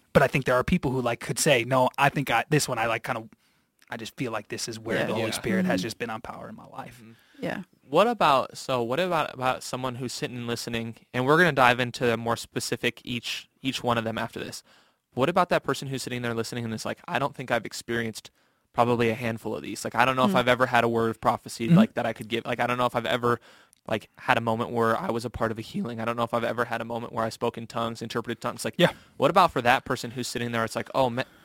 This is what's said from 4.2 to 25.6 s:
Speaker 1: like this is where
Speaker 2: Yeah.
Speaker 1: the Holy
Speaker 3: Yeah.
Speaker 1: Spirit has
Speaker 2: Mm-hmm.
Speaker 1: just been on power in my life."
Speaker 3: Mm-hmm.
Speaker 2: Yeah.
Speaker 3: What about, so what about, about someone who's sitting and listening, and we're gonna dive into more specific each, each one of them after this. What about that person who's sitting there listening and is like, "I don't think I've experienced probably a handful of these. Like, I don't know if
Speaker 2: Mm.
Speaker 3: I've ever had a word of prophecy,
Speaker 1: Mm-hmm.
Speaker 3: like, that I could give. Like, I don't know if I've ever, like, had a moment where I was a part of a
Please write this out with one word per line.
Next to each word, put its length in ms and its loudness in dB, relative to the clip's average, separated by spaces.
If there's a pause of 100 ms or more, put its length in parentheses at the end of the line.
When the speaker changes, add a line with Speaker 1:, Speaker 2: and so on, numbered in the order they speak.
Speaker 1:
like 180 -8
this 200 -8
is 100 -10
where 200 -4
Speaker 2:
Yeah. 80 0
Speaker 1:
the 80 -2
Holy 140 -2
Speaker 3:
Yeah. 40 -4
Speaker 1:
Spirit 320 0
has 160 0
Speaker 2:
Mm-hmm. 40 -4
Speaker 1:
just 140 -8
been 120 -6
on 100 -8
power 300 -14
in 60 -16
my 100 -20
life." 340 -16
Speaker 3:
Mm-hmm. 120 -20 (300)
Speaker 2:
Yeah. 200 -6 (260)
Speaker 3:
What 200 6
about, 500 4
so 240 -2
what 180 0
about, 320 0
about 300 -2
someone 320 -6
who's 180 -6
sitting 240 -8
and 100 -8
listening, 500 -6 (180)
and 100 0
we're 140 8
gonna 140 6
dive 280 6
into 380 2
more 180 -2
specific 680 -4
each, 440 -8 (140)
each 200 -4
one 140 2
of 80 0
them 140 -4
after 200 -6
this. 240 -10 (520)
What 160 2
about 180 2
that 160 0
person 240 -4
who's 140 -6
sitting 200 -8
there 120 -4
listening 320 -4
and 80 -6
is 100 -8
like, 140 -6 (100)
"I 100 -2
don't 160 -2
think 160 -10
I've 140 0
experienced 680 -6 (420)
probably 380 2
a 60 0
handful 400 -6
of 60 -8
these. 220 -10
Like, 120 -8
I 80 6
don't 100 4
know 100 4
if 60 4
Speaker 2:
Mm. 60 2
Speaker 3:
I've 120 4
ever 180 4
had 180 4
a 40 4
word 220 2
of 100 -8
prophecy, 460 0
Speaker 1:
Mm-hmm. 100 6
Speaker 3:
like, 180 6
that 120 -2
I 60 -2
could 160 -12
give. 160 -4
Like, 160 -4
I 80 2
don't 100 0
know 80 4
if 80 -2
I've 100 0
ever, 360 2 (480)
like, 280 -4
had 220 0
a 20 0
moment 300 -2
where 260 2
I 140 -4
was 140 -4
a 60 -8
part 200 -2
of 80 -8
a 40 -8